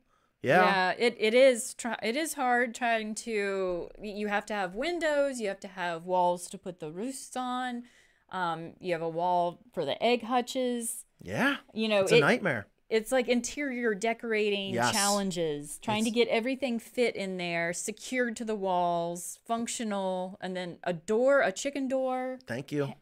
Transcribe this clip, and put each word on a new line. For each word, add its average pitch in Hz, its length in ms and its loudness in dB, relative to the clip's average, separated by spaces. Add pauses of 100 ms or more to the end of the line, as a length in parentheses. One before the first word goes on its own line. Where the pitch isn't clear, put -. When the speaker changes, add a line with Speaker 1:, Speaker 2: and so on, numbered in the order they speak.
(440)
Speaker 1:
Yeah. 165 200 6
Speaker 2:
Yeah, 185 340 4
it, 240 220 2
it 214 140 2
is 254 420 6
try-, - 260 -6
it 226 140 -2
is 311 200 -2
hard 247 380 2
trying 226 420 -2
to, 196 840 -2
y-, 202 180 -10
you 208 120 -2
have 208 200 0
to 220 60 -6
have 190 220 -2
windows, 285 640 0
you 214 100 -2
have 190 120 -6
to 202 60 -12
have 175 380 -6
walls 180 440 2
to 196 80 -12
put 180 220 -12
the 156 120 -8
roosts 240 440 -8
on. 247 480 -6 (460)
Um, 170 500 -4
you 175 140 -2
have 160 80 -2
a 165 80 -2
wall 175 500 0 (140)
for 165 120 -2
the - 160 -2
egg 233 220 2
hutches. 247 840 -2 (160)
Speaker 1:
Yeah. 214 360 0 (160)
Speaker 2:
You 220 160 -2
know, 202 120 4
Speaker 1:
It's 185 100 2
a - 60 10
Speaker 2:
it, 151 40 10
Speaker 1:
nightmare. 170 440 2 (240)
Speaker 2:
it's 220 220 0
like 262 160 2
interior 240 680 0
decorating 214 800 0
Speaker 1:
Yes. 117 200 2
Speaker 2:
challenges, 180 880 0
trying 214 240 0
to 247 40 2
Speaker 1:
It's 220 60 -2
Speaker 2:
get 233 140 4
everything 240 500 0
fit - 360 -2
in 190 220 -6
there, 170 360 -2
secured 233 640 -4
to 233 80 -8
the 220 100 -2
walls, 175 920 -2
functional, 202 960 -4
and 185 140 -6
then 180 280 -6
a 175 100 -2
door, 247 480 4
a 190 100 4
chicken 277 360 -4
door. 254 600 -2
Speaker 1:
Thank 123 240 -8
you. 147 140 0
Speaker 2:
h-, 139 160 -6